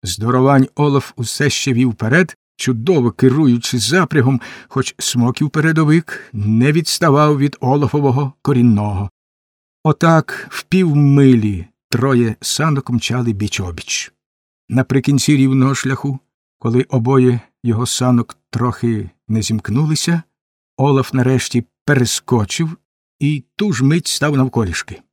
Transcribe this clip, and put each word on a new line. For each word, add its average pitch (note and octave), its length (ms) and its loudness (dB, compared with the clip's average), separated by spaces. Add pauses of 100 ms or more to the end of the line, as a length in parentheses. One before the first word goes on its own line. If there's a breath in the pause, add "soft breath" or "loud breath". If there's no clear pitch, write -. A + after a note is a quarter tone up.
Здоровань B2+ 720 2
Олаф C#3+ 420 0
усе C3 340 -4
ще - 220 -4
вів B2 180 2
вперед, C3 460 -2 (200)
чудово B2+ 540 0
керуючи B2+ 680 2
запрягом, C3+ 640 0 (280 loud breath)
хоч - 300 -6
Смоків B2 520 -2
передовик D#3+ 840 0
не A2 400 2
відставав D3+ 680 2
від C#3 220 -2
Олафового C#3 720 0 (100)
корінного. G#2 680 0 (760)
Отак D#3+ 640 0
в - 120 -12
півмилі C#3 1040 4 (220)
троє A#2+ 520 0
санок C#3+ 500 -4
мчали A#2+ 420 -2
біч-обіч. G2 800 -8 (560)
Наприкінці C3+ 680 0
рівного C3+ 380 2
шляху, C3 440 -6 (400)
коли A#2+ 240 -2
обоє B2+ 580 0 (240)
його A#2 220 -2
санок B2 520 0 (120)
трохи A2+ 600 -4 (180)
не A2 140 -2
зімкнулися, D3+ 800 -2 (540)
Олаф C3+ 380 0
нарешті B2+ 500 0 (200)
перескочив C3 920 -2 (440)
і D3 240 -2 (120)
ту G#3 160 -2
ж B2 120 -2
мить D3+ 220 2
став D3 300 -2
навколішки. A#2 680 -4 (100)